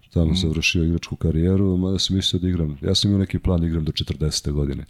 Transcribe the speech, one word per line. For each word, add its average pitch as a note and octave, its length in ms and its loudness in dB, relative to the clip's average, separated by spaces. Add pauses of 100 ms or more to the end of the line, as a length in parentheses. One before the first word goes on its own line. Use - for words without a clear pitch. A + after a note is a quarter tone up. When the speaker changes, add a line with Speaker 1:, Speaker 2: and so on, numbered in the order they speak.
(100)
Speaker 1:
Tamo E2+ 160 2
Speaker 2:
Mhm. D#2+ 80 2
Speaker 1:
sam F#2 80 0
završio D#2+ 420 0
igračku E2 320 -2
karijeru, F2+ 600 2
mada F#2 220 0
sam F#2 180 0
mislio F#2 240 0
da F2+ 80 0
igram. D#2 320 -2
Ja F2+ 140 0
sam G2+ 160 2
imao G2 100 4
neki F2+ 180 0
plan F2+ 220 2
da E2 60 2
igram E2 180 0
do D2+ 80 -2
četrdeset D2 580 -4
godine. C#2+ 400 -2